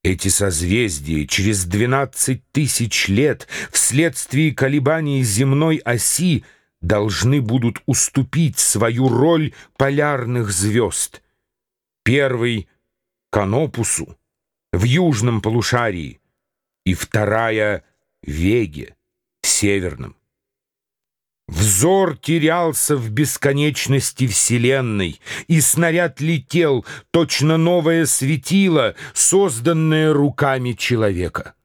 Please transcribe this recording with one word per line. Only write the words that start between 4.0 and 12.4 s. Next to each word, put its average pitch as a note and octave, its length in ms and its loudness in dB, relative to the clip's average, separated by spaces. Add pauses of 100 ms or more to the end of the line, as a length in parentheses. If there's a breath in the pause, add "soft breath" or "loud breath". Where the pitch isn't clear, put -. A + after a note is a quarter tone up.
колебаний C#3+ 680 0
земной C3+ 560 2
оси B2 680 -2 (360 soft breath)
должны A2 640 0
будут A#2 420 -2
уступить C#3 760 0
свою A#2 500 0
роль D3+ 440 2 (240 loud breath)
полярных C3+ 760 0
звёзд. G#2 680 -2 (840)
Первый — A#2+ 640 0 (600)